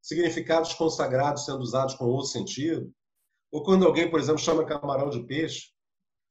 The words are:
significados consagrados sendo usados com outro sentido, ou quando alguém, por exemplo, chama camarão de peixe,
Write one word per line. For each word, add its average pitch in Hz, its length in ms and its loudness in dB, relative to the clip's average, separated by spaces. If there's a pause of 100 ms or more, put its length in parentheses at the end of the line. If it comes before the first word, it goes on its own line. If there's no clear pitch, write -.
significados 160 720 0
consagrados 147 720 0
sendo 135 160 -6
usados 131 340 -2
com 123 120 -4
outro 135 220 0
sentido, 131 640 -4 (600)
ou 151 100 -6
quando 190 240 6
alguém, 165 240 4
por 165 80 2
exemplo, 147 220 2
chama 160 240 2
camarão 143 440 -2
de 123 160 -6
peixe, 143 440 -6 (640)